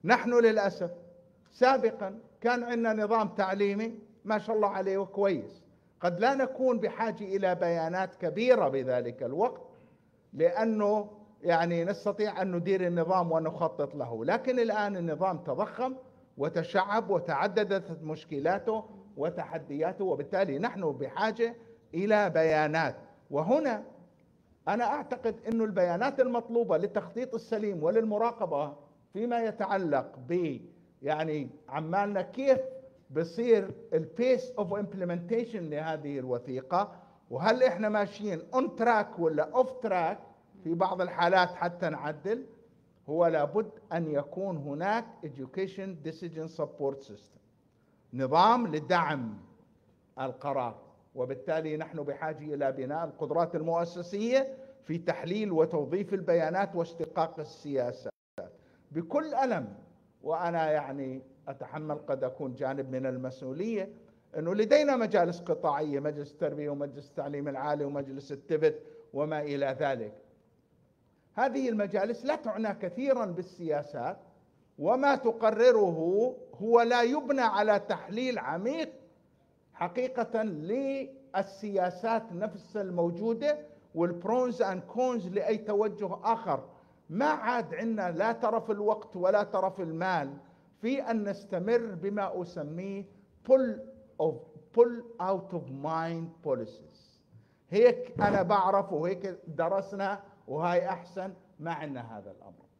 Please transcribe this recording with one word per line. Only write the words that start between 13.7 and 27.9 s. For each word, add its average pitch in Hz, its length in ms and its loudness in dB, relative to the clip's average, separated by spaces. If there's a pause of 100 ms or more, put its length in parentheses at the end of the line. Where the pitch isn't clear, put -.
له. 117 300 -6
لكن 247 340 0
الآن 208 380 0
النظام 170 420 -2
تضخم 214 560 -4 (440)
وتشعب 185 720 0
وتعددت 180 920 0
مشكلاته 160 840 -2 (320)
وتحدياته، 165 880 -4
وبالتالي 175 540 0
نحن 180 340 -2
بحاجة 220 640 -2 (380)
إلى 202 360 4
بيانات. 156 680 4 (340)
وهنا 214 540 2 (840)
أنا 226 160 2
أعتقد 240 500 -2 (140)
أن 226 120 0
البيانات 208 600 2
المطلوبة 233 560 2
للتخطيط 202 580 -2
السليم 208 480 -4
وللمراقبة 208 960 0 (360)